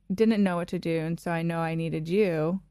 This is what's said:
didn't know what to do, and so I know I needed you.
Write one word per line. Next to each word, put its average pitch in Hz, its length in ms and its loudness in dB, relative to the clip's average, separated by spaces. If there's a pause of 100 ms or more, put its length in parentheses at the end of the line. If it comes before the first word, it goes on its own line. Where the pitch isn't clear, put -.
(140)
didn't 220 300 4
know 180 140 2
what 170 100 -4
to 180 120 -4
do, 165 200 -2
and 165 200 -4
so 175 120 -6
I 165 100 0
know 170 180 -2
I 160 140 -2
needed 160 340 -4
you. 175 640 2